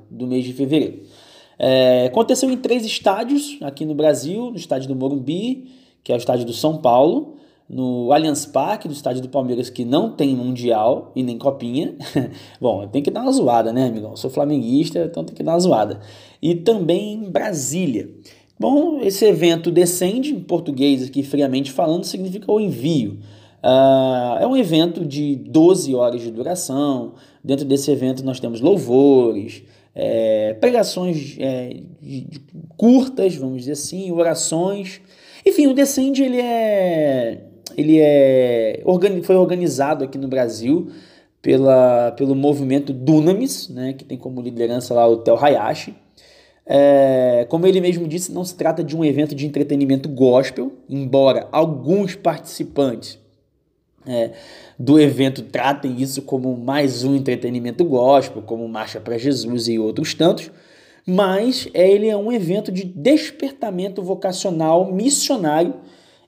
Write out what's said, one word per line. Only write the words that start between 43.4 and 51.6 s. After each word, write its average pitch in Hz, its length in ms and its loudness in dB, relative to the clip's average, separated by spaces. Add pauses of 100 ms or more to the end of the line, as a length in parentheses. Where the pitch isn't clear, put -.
né, 127 240 -8
que 135 120 -14
tem 131 120 -12
como 127 240 -12
liderança 120 540 -4
lá 117 120 6
o 113 120 6
Theo 117 180 4
Hayashi. 131 580 0 (760)
É, 135 800 4
como 165 160 -2
ele 185 160 4
mesmo 175 280 -2
disse, 175 240 -8
não 180 120 -6
se - 120 -14
trata 160 260 -2
de 151 140 -6
um 165 80 -2
evento 147 320 0
de 139 100 -6
entretenimento 139 600 -2
gospel, 135 640 2 (160)
embora 135 640 2
alguns 160 640 0